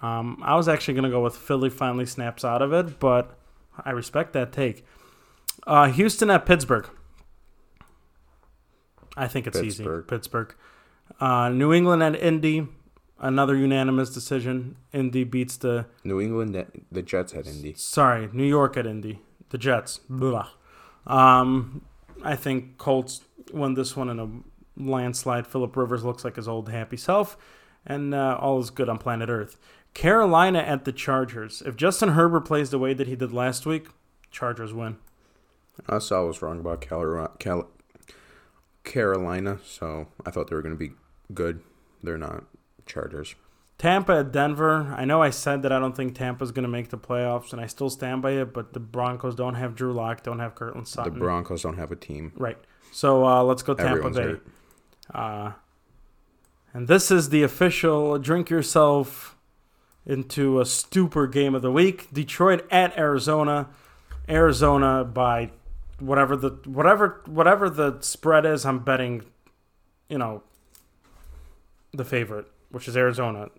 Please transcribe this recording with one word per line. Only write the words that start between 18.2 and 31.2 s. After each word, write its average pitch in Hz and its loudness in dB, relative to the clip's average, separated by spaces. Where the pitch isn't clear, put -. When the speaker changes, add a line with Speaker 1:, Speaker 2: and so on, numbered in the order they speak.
Speaker 1:
New 127 -2
York 143 2
at 120 -2
Indy. 107 -10
The 131 -8
Jets. 120 -2
Blah. 131 -2
Um, 131 6
I 147 -4
think 131 -6
Colts 131 -2
win 139 -2
this 131 -4
one 127 -4
in 117 -6
a - -14
landslide. 123 -2
Phillip 127 -4
Rivers 120 -2
looks 120 -6
like 120 -10
his 110 -10
old 113 -6
happy 113 -8
self, 190 0
and, 143 -6
uh, 135 0
all 135 0
is 117 -4
good 127 -2
on 113 -2
planet 117 -4
Earth. 110 -6
Carolina 185 6
at 143 -2
the 135 -4
Chargers. 120 -4